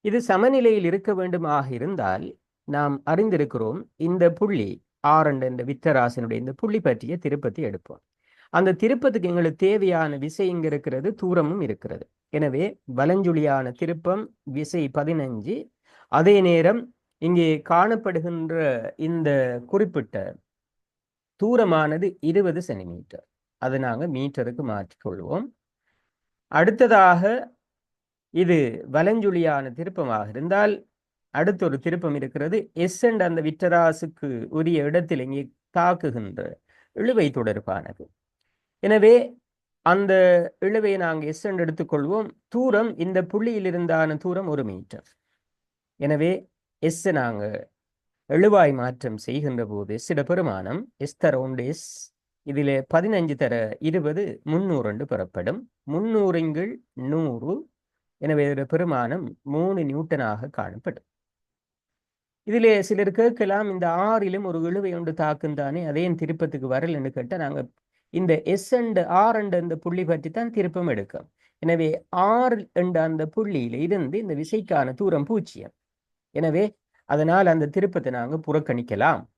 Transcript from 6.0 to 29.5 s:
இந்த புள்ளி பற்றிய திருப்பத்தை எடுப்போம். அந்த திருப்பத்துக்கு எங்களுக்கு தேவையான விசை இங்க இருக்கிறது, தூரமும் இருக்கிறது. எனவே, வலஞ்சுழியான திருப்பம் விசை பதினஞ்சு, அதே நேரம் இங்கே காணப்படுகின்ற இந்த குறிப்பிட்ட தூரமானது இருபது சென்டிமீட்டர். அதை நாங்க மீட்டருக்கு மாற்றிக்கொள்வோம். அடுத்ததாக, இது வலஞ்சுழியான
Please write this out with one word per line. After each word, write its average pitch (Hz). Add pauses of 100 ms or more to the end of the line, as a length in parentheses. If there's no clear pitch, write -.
இந்த 123
புள்ளி 214
பற்றிய 127
திருப்பத்தை 139
எடுப்போம். - (480)
அந்த 185
திருப்பத்துக்கு 226
எங்களுக்கு 175
தேவையான 180
விசை 156
இங்க 170
இருக்கிறது, 147
தூரமும் 175
இருக்கிறது. - (180)
எனவே, 151 (160)
வலஞ்சுழியான 151
திருப்பம் 170
விசை 147
பதினஞ்சு, 143 (520)
அதே 185
நேரம் 180 (240)
இங்கே 160
காணப்படுகின்ற 175 (420)
இந்த 143
குறிப்பிட்ட 135 (1080)
தூரமானது 175
இருபது 170
சென்டிமீட்டர். 95 (320)
அதை 131
நாங்க 131
மீட்டருக்கு 135
மாற்றிக்கொள்வோம். 101 (1000)
அடுத்ததாக, 202 (840)
இது 165
வலஞ்சுழியான 165